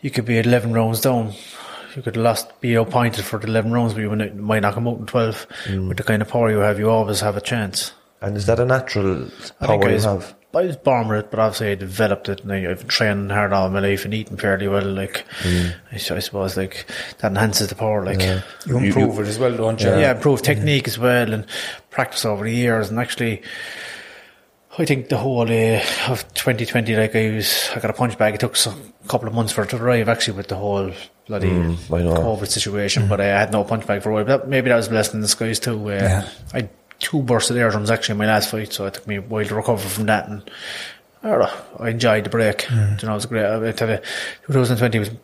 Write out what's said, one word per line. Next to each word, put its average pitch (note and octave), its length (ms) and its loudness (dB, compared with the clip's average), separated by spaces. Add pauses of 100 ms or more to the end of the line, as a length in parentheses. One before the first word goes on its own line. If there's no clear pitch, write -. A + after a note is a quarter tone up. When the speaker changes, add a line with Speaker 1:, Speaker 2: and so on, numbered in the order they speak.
Speaker 1:
"You C#3+ 100 -6
could A#2 160 -2
be A#2 120 2
eleven A#2 340 4
rounds A2+ 280 2
down. A#2 320 0 (640)
You C3+ 60 -10
could A2+ 140 -4
last, A2+ 440 0
be A#2+ 140 2
outpointed A2+ 480 2
for G#2+ 180 -4
the G#2+ 80 -6
eleven A2 240 2
rounds, A#2 220 2
but A2 80 -4
you G#2 80 -2
might, G#2 260 -2
might G#2+ 240 0
knock G2+ 160 2
him A#2 100 -2
out A#2+ 140 -2
in G#2+ 60 -10
twelve A2+ 380 0 (200)
Speaker 2:
Mm. F#2+ 240 -2
Speaker 1:
with F#2 80 -2
the G#2 80 -4
kind G#2+ 180 2
of G#2+ 60 -4
power A#2 240 2
you G#2+ 60 2
have, G2+ 200 4
you G#2+ 100 2
always G#2+ 300 2
have G#2 180 0
a G2+ 40 -4
chance." G#2 520 -4 (300)
Speaker 2:
And G#2 140 -2
is G2 100 -2
that A#2 140 4
a A#2+ 40 4
natural G#2 600 0 (360)
Speaker 1:
I C3+ 60 -4
think G#2 160 4
Speaker 2:
power - 40 6
Speaker 1:
I - 20 4
Speaker 2:
you G2+ 60 4
Speaker 1:
was, G#2+ 100 2
Speaker 2:
have? G2 300 -2 (180)
Speaker 1:
I E3 100 4
was D#3 140 -2
born B2 320 2
with G#2+ 120 0
it, G#2 100 -10
but A2 100 -6
obviously A2 300 2
I G2+ 60 0
developed G2 520 -2
it, G2 140 -6
and G2 100 -6
I, F#2+ 180 -2
I've F#2 180 -6
trained G2+ 440 0
hard G2+ 200 2
all F#2+ 180 2
my G2 80 0
life G2 260 0
and G2+ 80 -4
eaten G#2+ 240 -6
fairly G2 320 0
well. G2 160 2
Like, G2 400 -4 (180)
Speaker 2:
Mm. F2 300 2 (200)
Speaker 1:
I - 20 -14
s-, - 160 -6
I E2 80 -2
suppose, F#2+ 380 -4
like, - 340 -6 (280)
that A2+ 120 0
enhances G#2 380 2
the - 80 -8
power. G#2+ 280 0
Like, F#2+ 160 0
Speaker 2:
Yeah. F#2 220 2 (240)
Speaker 3:
You B2 140 0
Speaker 2:
You, - 60 2
Speaker 3:
improve G2+ 280 4
Speaker 2:
you G#2 80 -2
Speaker 3:
it G#2 60 -2
as G#2+ 100 -4
well, A#2+ 180 2
don't A2+ 240 0
you? G2+ 80 4
Speaker 1:
yeah, F#2+ 120 4
Speaker 2:
Yeah. C#3 100 6
Speaker 1:
improve B2+ 320 2
technique C#3+ 460 2
as A2+ 100 -6
well A#2+ 340 2
and G#2+ 140 -4 (440)
practice - 360 -2
over G#2 180 -2
the A2+ 80 -2
years. A2+ 380 2
And A2 80 -4
actually, A#2 440 -4 (1300)
I E3+ 80 0
think C3 240 0
the B2+ 80 0
whole, A#2+ 340 0
uh, A2+ 300 4 (280)
of B2+ 160 -2 (100)
twenty A#2+ 320 0
twenty, A2+ 300 0
like, A2 200 2
I A2 200 2
was, - 380 -2
I A#2 60 -6
got G#2+ 100 -2
a - 40 -2
punch A#2+ 240 -2
bag. G#2+ 160 4
It G#2+ 60 -4
took A#2+ 160 -2
some, - 360 -2 (120)
a - 40 -18
couple B2 200 -2
of G#2+ 60 -6
months A2+ 180 0
for - 100 0
it G2 80 -2
to B2+ 120 -4
arrive, A#2 260 2
actually, A2+ 280 0
with G2 120 -8
the G2 80 -4
whole G2 360 -2 (340)
bloody F#2+ 220 -2
Speaker 2:
Mm, F2 280 2 (160)
I E2+ 100 2
know. E2 140 4
Speaker 1:
covid G2+ 320 0
situation. G2+ 600 0
But G2 120 2
I G2 60 2
had G2+ 260 4
no G#2 120 2
punch A2 220 -2
bag G2+ 160 -2
for A2 80 -2
a G#2+ 40 2
while. G#2+ 100 2
But C3 180 2
that, B2+ 60 -8
maybe C3 220 2
that A#2 60 6
was A2+ 120 0
a - 20 -2
blessing A2 260 0
in G#2+ 60 -2
disguise A2 380 -2
too. G#2+ 300 -4
Uh, G2+ 40 -2
Speaker 3:
Yeah. G2 340 2 (240)
Speaker 1:
I - 60 -4
had A2 120 -4 (300)
two D3 220 -2
bursted A#2+ 340 2
eardrums G#2+ 340 2
actually A2+ 220 0
in G#2 60 -2
my G#2+ 80 2
last G#2+ 240 2
fight, A2 240 -6
so G2 100 -6
it G2 100 -4
took - 120 -14
me G#2 100 -4
a G2 60 -8
while G#2+ 220 -4
to G2+ 100 -6
recover G#2+ 340 0
from G2+ 180 -4
that. G#2+ 220 2
And G2+ 140 -12 (800)
I A3 80 -2
don't G3+ 100 4
know, F#2+ 100 2 (280)
I A#2 120 -4
enjoyed A2+ 340 2
the G#2 60 -6
break. A2 340 2
Speaker 3:
Mm. G#2 360 2
Speaker 1:
You A2 60 -6
know, A2 60 -2
it G#2+ 40 -2
was G#2+ 100 -4
great. A2 200 -2
I A2 260 0
tell A2+ 160 0
you, G#2+ 100 0 (480)
two D3 60 -4
thousand B2+ 260 4
twenty A#2 220 2
was G#2 100 -4 (140)